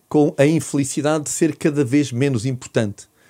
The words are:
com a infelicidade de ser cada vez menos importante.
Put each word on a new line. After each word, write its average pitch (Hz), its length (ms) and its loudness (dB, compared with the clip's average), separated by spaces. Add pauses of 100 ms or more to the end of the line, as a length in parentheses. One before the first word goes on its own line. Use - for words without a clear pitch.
com 151 280 2
a 135 80 4
infelicidade 147 800 0
de - 60 -10
ser 160 240 0
cada 147 300 0
vez 131 260 0
menos 123 340 -2
importante. 123 640 -4 (240)